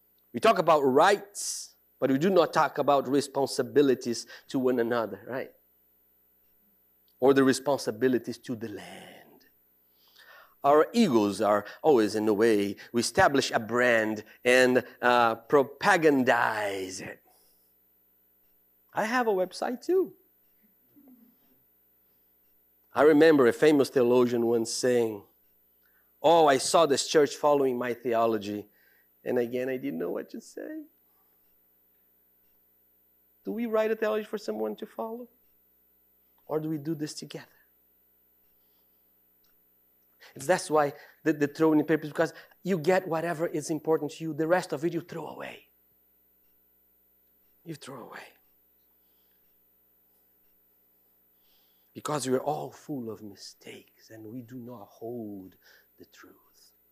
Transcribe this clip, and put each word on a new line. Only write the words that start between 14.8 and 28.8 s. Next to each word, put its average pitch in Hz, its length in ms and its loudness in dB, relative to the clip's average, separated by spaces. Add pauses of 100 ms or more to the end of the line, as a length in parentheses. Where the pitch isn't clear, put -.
uh, 120 320 4
propagandize 120 1700 0
it. - 180 -16 (1700)
I 180 120 -4
have 233 240 -2
a 214 40 2
website 185 540 -4
too. 359 280 0 (2750)
I 123 120 2
remember 151 420 8
a 113 80 6
famous 147 360 4
theologian 120 580 2
once 117 260 -2
saying, 113 500 -2 (1000)
"Oh, 160 240 6
I 139 100 6
saw 165 300 2
this 131 200 0
church 147 280 2
following 139 420 0
my 123 160 -4
theology." 113 760 -2 (560)